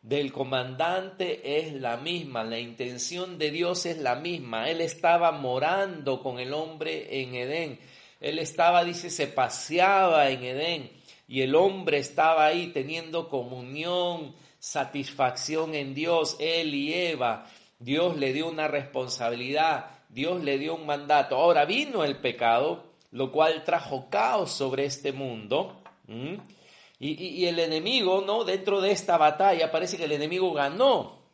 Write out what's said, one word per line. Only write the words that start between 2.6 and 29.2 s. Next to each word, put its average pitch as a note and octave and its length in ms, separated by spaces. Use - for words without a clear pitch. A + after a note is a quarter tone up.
de D3+ 100
Dios F3 380
es E3 100
la C3 160
misma. C3+ 560
Él E3 120
estaba E3+ 500
morando D3 920
con B2+ 180
el B2+ 140
hombre D#3 680
en B2+ 120
Edén. C3+ 460
Él D3+ 180
estaba, E3+ 460
dice, F3 260
se D#3 160
paseaba D#3+ 1040
en B2+ 140
Edén C#3 480
y C3 140
el C3 140
hombre F3 420
estaba D#3 480
ahí E3+ 220
teniendo D#3+ 600
comunión, C#3+ 1040
satisfacción C#3 1120
en C#3 220
Dios, D#3 440
él D#3+ 360
y C#3+ 180
Eva. D3 560
Dios D#3 360
le C#3 160
dio D3+ 160
una D#3 200
responsabilidad, C3 1200
Dios D#3+ 340
le C#3 160
dio D#3 160
un D#3+ 100
mandato. C#3+ 500
Ahora D3+ 300
vino A3+ 380
el C#3+ 140
pecado, B2 760
lo C3 220
cual D#3 320
trajo D3 480
caos G#3+ 400
sobre C3+ 340
este C#3 280
mundo. C3 680
¿Mm? C3 300
Y, C3+ 120
y, F3 180
y - 40
el E3+ 120
enemigo, F#3 680
¿no? G#3 200
Dentro F#3+ 340
de F#3+ 120
esta F#3 260
batalla D#3+ 520